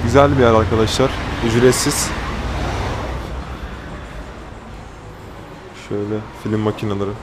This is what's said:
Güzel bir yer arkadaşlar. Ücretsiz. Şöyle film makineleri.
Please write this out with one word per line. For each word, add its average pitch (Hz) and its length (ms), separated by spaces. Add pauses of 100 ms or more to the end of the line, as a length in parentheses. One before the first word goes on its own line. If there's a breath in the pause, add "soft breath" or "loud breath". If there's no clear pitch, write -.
Güzel 139 340
bir 131 60
yer 117 100
arkadaşlar. 110 580 (360)
Ücretsiz. 123 640 (3750)
Şöyle 104 260 (280)
film 107 160
makineleri. 101 500 (140)